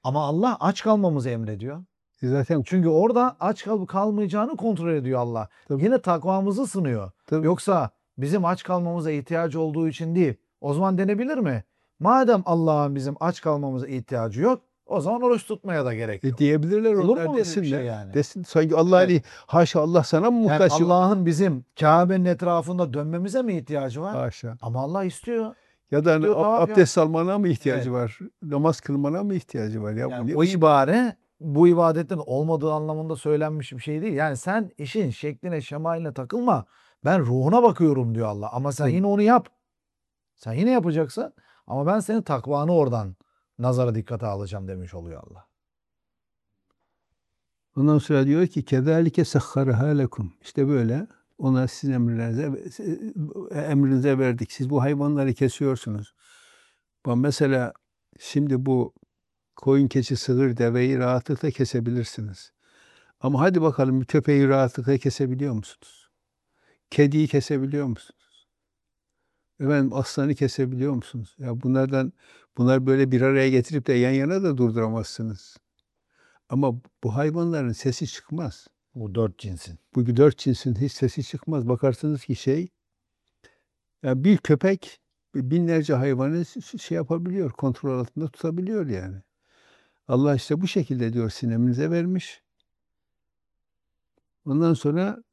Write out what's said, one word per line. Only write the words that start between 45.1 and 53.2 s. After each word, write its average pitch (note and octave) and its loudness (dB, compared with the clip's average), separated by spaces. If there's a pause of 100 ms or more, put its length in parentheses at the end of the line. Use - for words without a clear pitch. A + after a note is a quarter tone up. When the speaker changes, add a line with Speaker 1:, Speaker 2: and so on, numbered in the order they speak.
Speaker 1:
Allah. F2+ -20 (2250)
Speaker 2:
Ondan D3+ 4
sonra C#3 2
diyor D#3+ 2
ki, D3 -6
"Kezalike D#3+ 2
sahharaha C3+ 0
lekum." C3 -2
İşte - -2
böyle C3+ 0 (300)
ona C3 0
sizin C#3 -4
emrinize, A#2 -2 (1000)